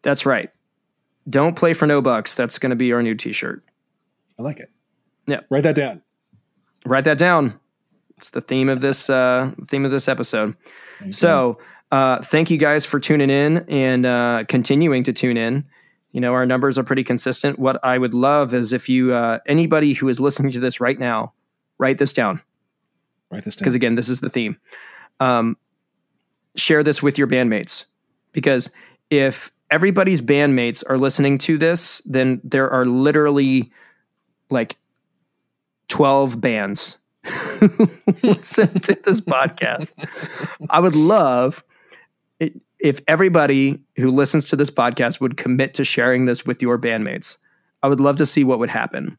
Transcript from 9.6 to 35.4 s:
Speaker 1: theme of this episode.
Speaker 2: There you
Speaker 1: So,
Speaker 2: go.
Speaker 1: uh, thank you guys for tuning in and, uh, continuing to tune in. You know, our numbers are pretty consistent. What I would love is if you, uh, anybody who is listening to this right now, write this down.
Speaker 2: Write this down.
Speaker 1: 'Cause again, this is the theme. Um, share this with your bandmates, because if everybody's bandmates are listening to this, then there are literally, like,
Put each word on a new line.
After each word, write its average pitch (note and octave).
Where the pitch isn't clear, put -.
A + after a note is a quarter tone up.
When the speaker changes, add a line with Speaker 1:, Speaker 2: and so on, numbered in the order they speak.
Speaker 1:
theme C#3
of C3+
this C3+
episode. A2+
Speaker 2:
There G2+
you F#2+
Speaker 1:
So, C3
Speaker 2:
go. C3+
Speaker 1:
uh, C3
thank D#3+
you E3
guys D3
for -
tuning C#3+
in D3+
and, C3
uh, A#2+
continuing C#3
to B2+
tune A#2+
in. A#2+
You B2
know, B2
our B2+
numbers B2+
are C3
pretty C3
consistent. C3
What C3
I B2+
would B2+
love C3+
is A#2+
if B2
you, B2+
uh, A#2
anybody D#3
who C3+
is B2
listening C#3
to B2
this B2+
right B2+
now, A#2
write C3
this C#3
down. G2+
Speaker 2:
Write G#2
this -
down. G3+
Speaker 1:
'Cause B2
again, A#2
this A#2+
is B2
the A#2+
theme. A2+
Um, A#2
share D3+
this C#3+
with C#3+
your C#3
bandmates, A#2+
because C3+
if C3+
everybody's F#3
bandmates C3
are C3
listening C#3
to D#3
this, E3
then C3
there C3+
are B2+
literally, C3+
like, A#2